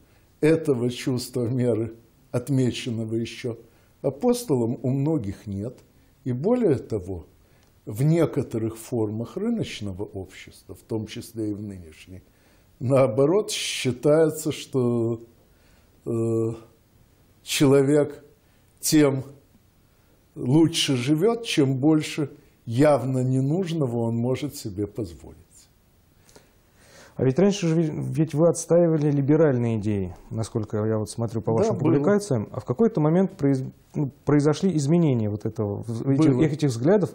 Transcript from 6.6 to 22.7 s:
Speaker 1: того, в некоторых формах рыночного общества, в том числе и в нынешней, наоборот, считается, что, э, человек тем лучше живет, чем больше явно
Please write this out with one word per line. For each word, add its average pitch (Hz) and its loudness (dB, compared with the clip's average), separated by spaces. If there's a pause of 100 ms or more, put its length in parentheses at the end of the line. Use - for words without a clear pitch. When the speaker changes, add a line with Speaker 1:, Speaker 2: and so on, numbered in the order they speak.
Speaker 1:
того, 92 -8 (600)
в 110 -4
некоторых 135 0
формах 110 -4
рыночного 143 -6
общества, - -16
в - -20
том 113 -6
числе 110 -10
и 104 -4
в 98 -12
нынешней, 92 -16 (580)
наоборот, 135 2
считается, 151 0
что, 120 -2 (840)
э, 113 0 (920)
человек 139 2 (560)
тем 139 2 (1120)
лучше 151 2
живет, 156 0
чем 135 2
больше 151 0 (360)
явно 131 2